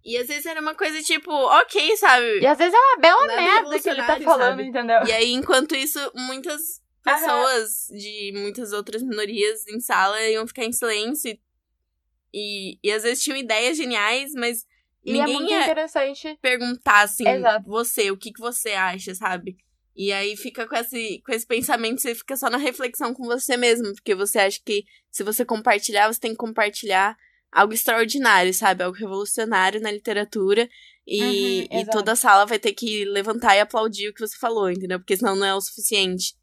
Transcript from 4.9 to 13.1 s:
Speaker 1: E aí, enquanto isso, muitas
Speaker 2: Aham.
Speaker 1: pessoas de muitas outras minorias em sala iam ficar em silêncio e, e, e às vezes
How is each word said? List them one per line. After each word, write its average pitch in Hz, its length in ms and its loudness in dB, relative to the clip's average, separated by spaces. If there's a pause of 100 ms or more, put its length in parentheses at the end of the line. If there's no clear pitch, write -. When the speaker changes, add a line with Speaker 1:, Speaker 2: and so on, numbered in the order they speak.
Speaker 1:
E 226 40 2
aí, 233 200 2
enquanto 269 420 2
isso, 269 240 -4 (160)
muitas 262 640 -10 (240)
Speaker 2:
Aham. 277 200 2
Speaker 1:
pessoas 262 680 0
de 208 460 -12
muitas 202 360 -8
outras 208 300 -6
minorias 214 640 -4
em 214 140 -10
sala 208 420 0
iam 220 240 -2
ficar 240 180 -8
em 233 80 -6
silêncio 233 600 -4
e, - 80 -14 (920)
e, 202 520 -10
e 208 80 2
às 214 100 -2
vezes 240 220 -2